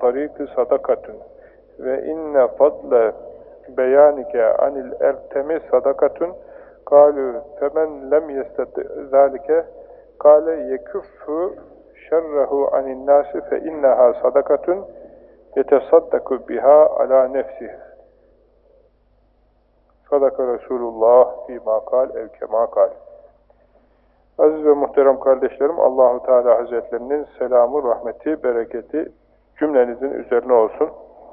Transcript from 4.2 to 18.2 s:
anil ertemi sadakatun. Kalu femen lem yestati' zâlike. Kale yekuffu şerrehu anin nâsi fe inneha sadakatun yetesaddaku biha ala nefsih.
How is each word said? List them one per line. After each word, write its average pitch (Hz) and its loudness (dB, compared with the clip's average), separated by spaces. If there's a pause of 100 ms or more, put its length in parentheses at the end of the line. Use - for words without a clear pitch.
anil 135 -2
ertemi 139 -4 (100)
sadakatun. 139 -2 (560)
Kalu 143 4 (280)
femen 143 -6
lem 156 0
yestati' 139 -10
zâlike. 139 0 (540)
Kale 151 4
yekuffu 156 -8 (540)
şerrehu 143 -2
anin 135 -4
nâsi 143 2
fe - -6
inneha 131 2
sadakatun 143 0 (680)
yetesaddaku 135 0
biha 139 4
ala 131 2
nefsih. 127 -8 (2500)